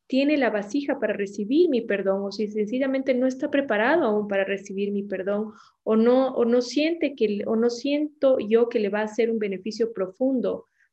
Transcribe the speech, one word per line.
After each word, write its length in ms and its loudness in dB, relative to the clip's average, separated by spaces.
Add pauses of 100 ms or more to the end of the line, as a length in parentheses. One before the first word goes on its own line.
tiene 280 2
la 140 2
vasija 500 -2
para 120 0
recibir 560 0
mi 120 2
perdón 440 0
o 80 -6
si 160 -4
sencillamente 640 -2
no 120 2
está 240 -2
preparado 540 2
aún 240 0
para 160 0
recibir 480 -4
mi 100 -2
perdón 500 -4 (300)
o 140 2
no, 380 4
o 100 2
no 160 4
siente 540 0
que, 320 -2
o 100 0
no 140 2
siento 680 0
yo 300 2
que 120 -2
le 80 0
va 120 0
a 40 0
hacer 260 0
un 80 -2
beneficio 540 -4
profundo 760 -2 (260)